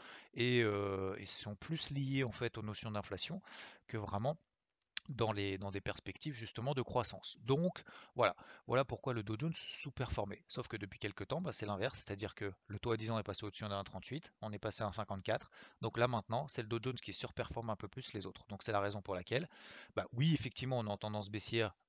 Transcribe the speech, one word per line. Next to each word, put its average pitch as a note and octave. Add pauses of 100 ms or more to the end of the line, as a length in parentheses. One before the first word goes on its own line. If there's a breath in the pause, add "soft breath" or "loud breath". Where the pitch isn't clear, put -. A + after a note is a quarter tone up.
(340 loud breath)
et, A#2+
euh, G2
et G2
sont -
plus -
liés C3+
en A#2
fait A#2
aux A2
notions G#2+
d'inflation G#2 (460 loud breath)
que -
vraiment G#2+ (720)
dans A2+
les, G2
dans G2
des G2
perspectives G2+
justement A2+
de C3+
croissance. -
Donc C#3 (320 loud breath)
voilà, A2 (320 loud breath)
voilà B2+
pourquoi A#2+
le A2+
Dow G#2+
Jones D#3
sous-performait. -
Sauf -
que -
depuis G2+
quelques G2+
temps, D3
bah, F3
c'est -
l'inverse, G2+
c'est-à-dire G2+
que G2+ (160)
le G2+
taux A#2
à A2+
dix A2
ans A2+
est G#2
passé G2+
au-dessus G#2+
d'un G2+
un G2
trente-huit, A2
on A2
est G2+
passé A2
à -
un G2
cinquante-quatre. G2+ (300 loud breath)
Donc A2+
là A#2+
maintenant, A#2+
c'est C3+
le A2
Dow A#2
Jones B2
qui -
surperforme A#2
un G#2
peu G2+
plus -
les F#2+
autres. -
Donc G#2
c'est A2+
la G2+
raison G2+
pour F#2+
laquelle, A#2 (480 loud breath)
bah, F#2+
oui, C#3+
effectivement, C3
on A2
est G#2
en G2+
tendance G#2+
baissière G#2+ (140)